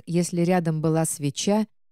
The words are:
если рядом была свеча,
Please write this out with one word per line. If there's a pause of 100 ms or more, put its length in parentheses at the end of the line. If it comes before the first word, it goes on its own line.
если
рядом
была
свеча, (260)